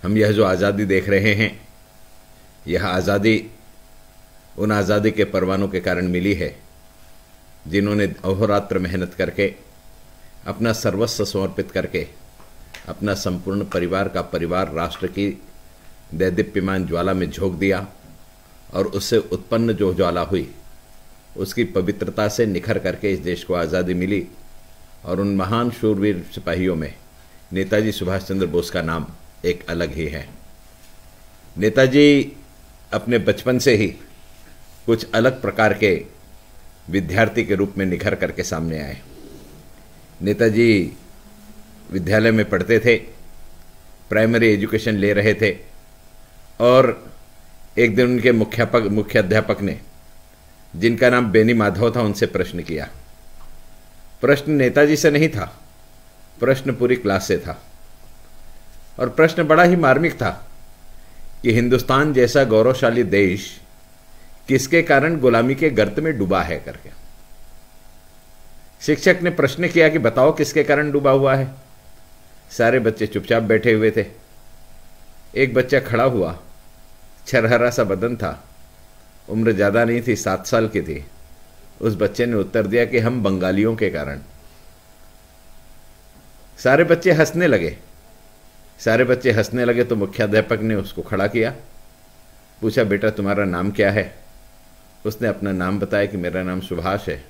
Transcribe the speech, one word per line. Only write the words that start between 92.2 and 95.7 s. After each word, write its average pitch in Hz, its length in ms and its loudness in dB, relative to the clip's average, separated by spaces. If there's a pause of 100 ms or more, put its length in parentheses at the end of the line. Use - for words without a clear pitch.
पूछा, 113 220 0
"बेटा, 101 260 0
तुम्हारा 101 360 -2
नाम 92 260 -2
क्या 98 200 2
है?" 101 240 -4 (920)
उसने 110 220 -4
अपना 101 240 -4
नाम 95 280 -2